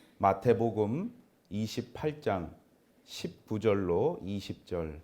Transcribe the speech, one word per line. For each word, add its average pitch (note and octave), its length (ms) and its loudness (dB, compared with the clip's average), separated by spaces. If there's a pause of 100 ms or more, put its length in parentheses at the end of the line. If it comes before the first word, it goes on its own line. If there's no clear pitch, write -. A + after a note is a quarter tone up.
(180)
마태복음 A2 960 2 (360)
이십팔 A#2 680 -6
장 F#2 320 -2 (520)
십구 - 560 -8
절로 G2+ 640 2
이십 G2 420 -8
절 D#2+ 380 -6